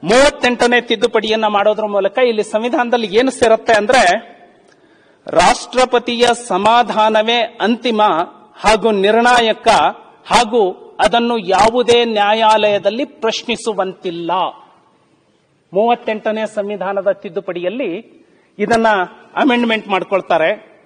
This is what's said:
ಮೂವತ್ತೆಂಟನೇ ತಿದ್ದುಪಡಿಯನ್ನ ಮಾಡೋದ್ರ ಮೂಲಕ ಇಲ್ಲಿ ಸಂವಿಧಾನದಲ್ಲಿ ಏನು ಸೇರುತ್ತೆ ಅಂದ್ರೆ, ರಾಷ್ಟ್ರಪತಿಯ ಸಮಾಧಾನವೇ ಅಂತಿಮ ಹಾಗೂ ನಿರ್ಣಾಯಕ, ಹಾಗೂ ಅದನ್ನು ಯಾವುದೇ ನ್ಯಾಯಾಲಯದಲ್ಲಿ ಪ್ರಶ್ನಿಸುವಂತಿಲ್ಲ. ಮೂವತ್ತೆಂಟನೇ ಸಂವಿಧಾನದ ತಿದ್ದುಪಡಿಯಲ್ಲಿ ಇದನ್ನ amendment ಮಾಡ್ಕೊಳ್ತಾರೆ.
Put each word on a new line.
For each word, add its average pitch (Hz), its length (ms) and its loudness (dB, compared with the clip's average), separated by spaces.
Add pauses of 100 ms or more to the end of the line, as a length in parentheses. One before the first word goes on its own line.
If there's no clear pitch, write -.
ಮೂವತ್ತೆಂಟನೇ 247 760 2
ತಿದ್ದುಪಡಿಯನ್ನ 220 680 -2
ಮಾಡೋದ್ರ 208 380 0
ಮೂಲಕ 196 320 -2 (100)
ಇಲ್ಲಿ 214 160 -2
ಸಂವಿಧಾನದಲ್ಲಿ 226 720 -2
ಏನು 262 140 2
ಸೇರುತ್ತೆ 226 420 2
ಅಂದ್ರೆ, 208 640 0 (920)
ರಾಷ್ಟ್ರಪತಿಯ 240 1000 0 (200)
ಸಮಾಧಾನವೇ 220 1120 0
ಅಂತಿಮ 220 400 -2 (540)
ಹಾಗೂ 214 360 0
ನಿರ್ಣಾಯಕ, 220 760 2 (580)
ಹಾಗೂ 214 460 2 (280)
ಅದನ್ನು 233 380 0
ಯಾವುದೇ 226 680 2
ನ್ಯಾಯಾಲಯದಲ್ಲಿ 214 1000 0
ಪ್ರಶ್ನಿಸುವಂತಿಲ್ಲ. 190 1300 -6 (1400)
ಮೂವತ್ತೆಂಟನೇ 220 720 -2
ಸಂವಿಧಾನದ 196 680 -6
ತಿದ್ದುಪಡಿಯಲ್ಲಿ 185 1040 -8 (420)
ಇದನ್ನ 226 280 0 (480)
amendment 240 520 0
ಮಾಡ್ಕೊಳ್ತಾರೆ. 185 1000 -2